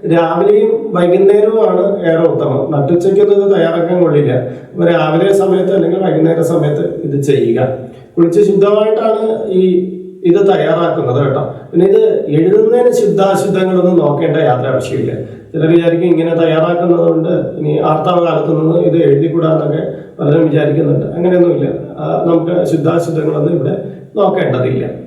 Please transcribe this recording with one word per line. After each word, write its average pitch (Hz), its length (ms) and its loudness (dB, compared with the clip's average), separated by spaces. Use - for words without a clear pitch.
രാവിലെയും 175 800 2
വൈകുന്നേരവുമാണ് 190 1120 2
ഏറെ 165 180 2
ഉത്തമം. 139 480 -2
നട്ടുച്ചയ്ക്കൊന്നും 196 760 2
ഇത് 196 100 2
തയ്യാറാക്കാൻ 170 460 0
കൊള്ളില്ല. 147 320 2
അപ്പൊ - 520 -4
രാവിലെ 170 480 2
സമയത്ത് 185 420 0
അല്ലെങ്കിൽ 170 240 0
വൈകുന്നേര 165 420 0
സമയത്ത് 156 640 -2
ഇത് 139 180 -4
ചെയ്യുക. 120 560 0
കുളിച്ച് 170 240 2
ശുദ്ധമായിട്ടാണ് 214 1040 0
ഈ 185 460 0
ഇത് 175 280 4
തയ്യാറാക്കുന്നത് 151 720 0
കേട്ടോ. - 280 -4
പിന്നെ 170 140 4
ഇത് 147 420 2
എഴുതുന്നതിന് 220 640 2
ശുദ്ധാശുദ്ധങ്ങളൊന്നും 185 1080 0
നോക്കേണ്ട 147 380 0
യാതൊരു 127 300 0
ആവശ്യമില്ല. 123 460 -4
ചിലർ 160 180 0
വിചാരിക്കും 170 360 2
ഇങ്ങനെ 165 280 0
തയ്യാറാക്കുന്നത് 170 720 0
കൊണ്ട് 160 220 0
ഇനി 147 240 -2
ആർത്തവ 170 420 0
കാലത്ത് 165 340 -2
നിന്ന് 165 200 0
ഇത് 170 180 2
എഴുതിക്കൂടാന്നൊക്കെ 156 720 0
പലരും 147 300 2
വിചാരിക്കുന്നുണ്ട്. 147 560 0
അങ്ങനെയൊന്നുമില്ല. 175 640 0
ആ, - 280 -4
നമുക്ക് 170 440 0
ശുദ്ധാശുദ്ധങ്ങളൊന്നും 160 840 -2
ഇവിടെ - 220 -2
നോക്കേണ്ടതില്ല. 127 720 -2